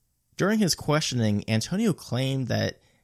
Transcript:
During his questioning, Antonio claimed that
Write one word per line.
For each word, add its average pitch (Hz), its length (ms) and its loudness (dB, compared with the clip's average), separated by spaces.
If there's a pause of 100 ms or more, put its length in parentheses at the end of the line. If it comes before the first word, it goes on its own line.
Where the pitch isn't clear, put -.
(380)
During 202 200 2
his 190 160 4
questioning, 120 760 0
Antonio 170 440 0
claimed 131 560 -4
that 107 300 -2 (260)